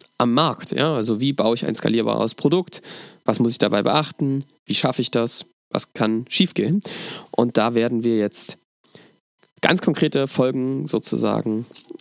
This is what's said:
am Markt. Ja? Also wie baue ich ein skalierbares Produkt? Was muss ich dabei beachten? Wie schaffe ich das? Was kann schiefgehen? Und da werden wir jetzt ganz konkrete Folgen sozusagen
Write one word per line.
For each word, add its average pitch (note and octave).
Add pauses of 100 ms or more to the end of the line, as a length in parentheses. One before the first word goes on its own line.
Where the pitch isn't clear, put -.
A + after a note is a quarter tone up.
(180)
am A#2+
Markt. C#3
Ja? D3
Also A2+
wie C#3
baue A#2
ich -
ein G#2+
skalierbares A2+
Produkt? F3 (420)
Was G#2+
muss A#2
ich -
dabei G2+
beachten? C#3 (220)
Wie -
schaffe C3
ich -
das? A#2 (240)
Was -
kann A2+
schiefgehen? E3+ (500)
Und A#2+
da A#2
werden A#2
wir A#2
jetzt - (1040)
ganz F#3
konkrete D3
Folgen C3+
sozusagen A2+ (360)